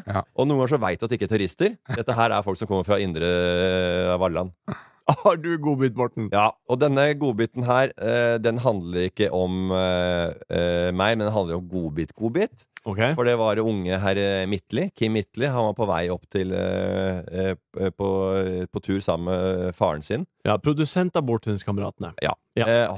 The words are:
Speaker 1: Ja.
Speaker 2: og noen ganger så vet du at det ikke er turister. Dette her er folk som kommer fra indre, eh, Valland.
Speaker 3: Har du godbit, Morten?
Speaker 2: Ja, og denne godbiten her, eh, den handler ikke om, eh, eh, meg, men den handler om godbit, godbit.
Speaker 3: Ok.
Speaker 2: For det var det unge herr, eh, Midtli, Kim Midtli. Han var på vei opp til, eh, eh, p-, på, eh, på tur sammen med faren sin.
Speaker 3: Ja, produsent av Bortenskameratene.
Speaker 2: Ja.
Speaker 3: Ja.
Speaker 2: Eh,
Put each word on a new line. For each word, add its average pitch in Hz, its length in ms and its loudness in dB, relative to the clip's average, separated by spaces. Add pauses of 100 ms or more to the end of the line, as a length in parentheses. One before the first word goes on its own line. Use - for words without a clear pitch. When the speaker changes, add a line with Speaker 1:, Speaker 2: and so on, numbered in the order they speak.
Speaker 1:
Ja. 101 160 -2
Speaker 2:
og - 240 -2
noen 143 160 2
ganger 131 140 2
så - 20 -8
vet 92 220 -2
du 117 40 -2
at 113 60 -6
det 120 80 0
ikke 101 80 -2
er 101 80 -2
turister. 165 400 0 (160)
Dette 113 240 -2
her 113 160 4
er 101 160 0
folk 98 100 -2
som 107 140 -6
kommer 95 160 0
fra 101 160 2
indre, 85 240 -2
eh, 90 880 2
Valland. 90 400 -2 (480)
Speaker 3:
Har 175 340 4
du 165 220 -6
godbit, 135 360 0
Morten? 117 380 -2
Speaker 2:
Ja, 104 140 4 (160)
og 127 180 -2
denne 139 220 4 (100)
godbiten 123 540 0
her, 127 260 4
eh, 117 460 2
den 113 180 0
handler 92 540 0
ikke 104 180 0
om, 92 400 0
eh, 90 640 0 (160)
eh, 87 420 0
meg, 98 300 2
men 104 80 0
den 107 80 -2
handler 87 240 0
om 90 100 -10
godbit, 82 460 -4
godbit. 131 480 -4 (200)
Speaker 3:
Ok. 101 160 -4 (140)
Speaker 2:
For 123 120 0
det 120 120 4
var 110 180 2
det 110 100 0
unge 95 320 0
herr, 95 200 0
eh, 98 280 0
Midtli, 104 460 -4
Kim 110 220 0
Midtli. 110 320 -2
Han 127 200 0
var 104 80 0
på 107 160 -2
vei 85 200 0
opp 90 180 -6
til, 95 260 -2
eh, 92 680 -2 (100)
eh, 95 220 -2 (180)
p-, 92 200 -2
på, 98 180 -4 (240)
eh, 92 320 -2
på - 160 -8
tur 98 200 -2
sammen 85 240 -2
med 90 480 -2
faren 78 300 0
sin. 131 220 -4 (180)
Speaker 3:
Ja, 107 140 2
produsent 151 600 0
av 156 80 0
Bortenskameratene. 101 840 -4 (100)
Speaker 2:
Ja. - 120 2 (220)
Speaker 3:
Ja. 117 120 2
Speaker 2:
Eh, 117 300 2